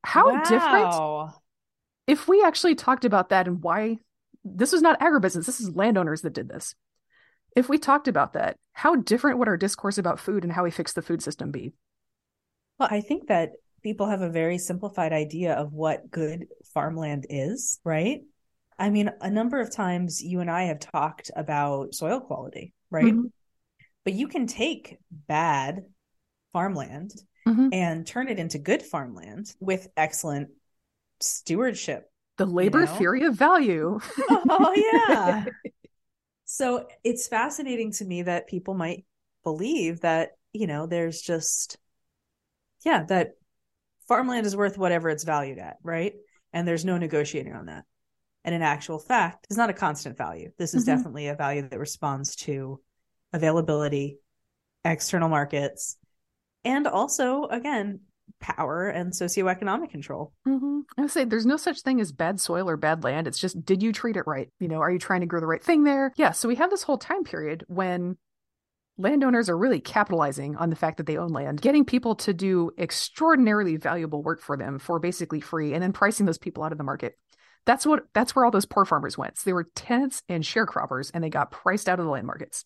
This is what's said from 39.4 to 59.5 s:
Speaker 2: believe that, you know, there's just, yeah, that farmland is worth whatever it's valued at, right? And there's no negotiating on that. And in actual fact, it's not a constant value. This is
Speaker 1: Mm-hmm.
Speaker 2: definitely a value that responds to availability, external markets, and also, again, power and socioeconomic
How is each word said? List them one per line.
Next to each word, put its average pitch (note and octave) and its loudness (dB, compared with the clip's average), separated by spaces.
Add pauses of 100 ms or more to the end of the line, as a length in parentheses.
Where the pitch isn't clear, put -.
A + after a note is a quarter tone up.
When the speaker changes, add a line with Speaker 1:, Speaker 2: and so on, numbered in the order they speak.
Speaker 2:
believe E3+ -2
that, E3 0 (160)
you G#3+ -4
know, D3+ -4
there's E3 -2
just, - -4 (1080)
yeah, C4 4
that F3 0 (760)
farmland B3 0
is G3 -2
worth G3+ 0
whatever F3 2
it's D#3 -4
valued C#3+ -2
at, E2+ -14
right? E3 -4 (400)
And E3+ -2
there's E3+ -2
no F#3 0
negotiating D3 -2
on E2 -14
that. D#2+ -16 (600)
And E3+ -2
in E3 -2
actual D3+ 0
fact, F#3 0
it's G3+ -2
not A#3 2
a G3 -4
constant D3 -4
value. - -10
This E3 -6
is B3 4
Speaker 1:
Mm-hmm. C4 2
Speaker 2:
definitely D3+ -4
a D3 -4
value C#3+ -4
that B2+ -10
responds C#3 -6
to C3+ -8 (540)
availability, D3+ 0 (680)
external E3 0
markets, C#3+ -2 (680)
and C#4 0
also, C4 0
again, A#3 -4 (400)
power D#3+ -4
and F3+ -4
socioeconomic F#3 -2